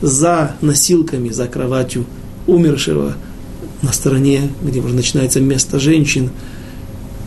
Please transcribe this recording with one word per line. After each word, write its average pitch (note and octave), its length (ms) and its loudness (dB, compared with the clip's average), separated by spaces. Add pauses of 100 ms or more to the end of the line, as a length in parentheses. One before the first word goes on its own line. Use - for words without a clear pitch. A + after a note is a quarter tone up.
за D3+ 580 2
носилками, D3 680 2
за A#2+ 160 -4
кроватью B2+ 580 -2 (420)
умершего, C3+ 680 2 (640)
на C3 120 -2
стороне, C#3 580 2 (120)
где C3 180 -2
уже A#2+ 140 -2
начинается B2+ 460 2
место C3+ 400 2
женщин. C#3+ 500 2 (960)